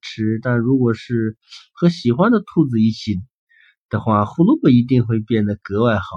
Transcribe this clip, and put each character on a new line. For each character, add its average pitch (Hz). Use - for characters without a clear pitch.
吃， 110
但 123
如 123
果 120
是 110
和 -
喜 170
欢 180
的 220
兔 170
子 117
一 113
起 104
的 107
话， 104
胡 170
萝 254
卜 170
一 120
定 123
会 110
变 107
得 101
格 101
外 113
好 90